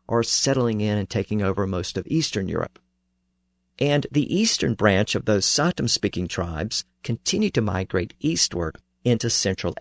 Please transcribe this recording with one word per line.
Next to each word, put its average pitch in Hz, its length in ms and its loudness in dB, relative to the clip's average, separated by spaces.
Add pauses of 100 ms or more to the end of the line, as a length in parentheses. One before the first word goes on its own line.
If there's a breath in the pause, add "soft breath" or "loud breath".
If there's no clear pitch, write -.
are 117 140 2
settling 120 580 0
in 104 160 2
and 101 140 -2
taking 104 320 0
over 98 240 0
most 92 320 -4
of 92 80 -6
Eastern 107 420 -2
Europe. 82 300 -6 (1000)
And 143 340 2
the 139 220 0
eastern 175 400 2
branch 101 400 4
of - 100 -2
those 104 200 2
Satem-speaking 117 840 0
tribes 87 560 -4 (180)
continue 190 480 -2
to 139 100 0
migrate 95 600 -2
eastward 87 580 -2 (260)
into 120 240 2
Central 95 520 -2